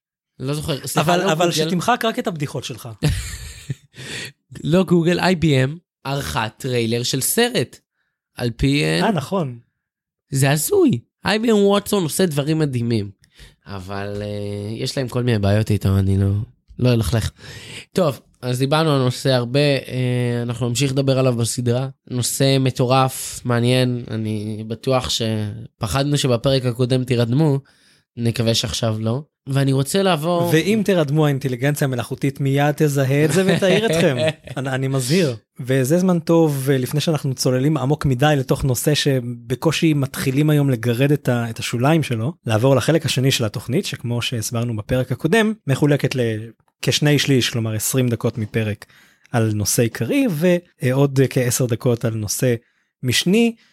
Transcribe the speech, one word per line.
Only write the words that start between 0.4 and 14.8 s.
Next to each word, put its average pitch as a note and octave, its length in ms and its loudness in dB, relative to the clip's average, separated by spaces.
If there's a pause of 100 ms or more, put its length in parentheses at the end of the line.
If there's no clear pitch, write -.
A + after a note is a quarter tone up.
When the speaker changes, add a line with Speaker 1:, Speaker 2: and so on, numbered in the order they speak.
Speaker 1:
זוכר, D3+ 320 -6
סליחה, - 140 -2
Speaker 2:
אבל, F3 240 0
Speaker 1:
לא F#3+ 80 0
Speaker 2:
אבל F3 180 0
Speaker 1:
גוגל. D#3 180 0
Speaker 2:
שתמחק F#3+ 360 0
רק A3+ 140 -2
את B3 80 -6
הבדיחות D3 380 -6
שלך. A#2+ 240 -12 (920)
Speaker 1:
<laughs> - 840 -16
לא F3 200 2
גוגל, E3+ 360 2
איי F3 140 2
בי D3 300 2
אם C#3+ 120 -4 (280)
ערכה C3+ 440 -6
טריילר A#2+ 540 -2
של C3 180 -4
סרט. A3+ 580 -2 (580)
על B2 140 -4
פי... C#3 340 0
אה, E3 220 0
Speaker 2:
אה, A3+ 60 2
נכון. C#3+ 460 -4 (720)
Speaker 1:
זה C#3 200 2
הזוי. G3 500 2 (240)
איי G#3 140 0
בי A3+ 120 0
אם A3 60 4
ווטסון G3+ 460 2
עושה D#3+ 240 0
דברים D3 320 -2
מדהימים. A#2 520 -2 (560)
אבל, G2+ 560 -10
אה, G#2 540 -8
יש B2+ 220 -6